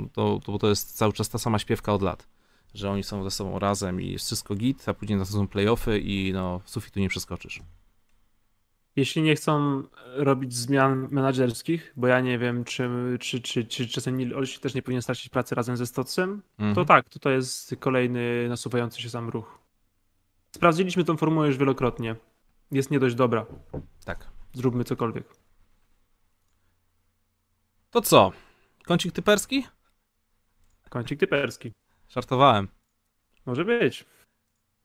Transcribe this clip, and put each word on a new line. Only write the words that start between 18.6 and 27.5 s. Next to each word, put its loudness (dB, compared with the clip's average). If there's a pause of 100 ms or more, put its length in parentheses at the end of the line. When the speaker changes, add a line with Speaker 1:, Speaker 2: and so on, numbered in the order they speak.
Speaker 2:
się -10
sam -8
ruch. -10 (960)
Sprawdziliśmy 2
tą 2
formułę 4
już 2
wielokrotnie. 0 (560)
Jest 0
nie 2
dość 2
dobra. 2 (600)
Speaker 1:
Tak. -10 (240)
Speaker 2:
Zróbmy -2
cokolwiek. -4 (2750)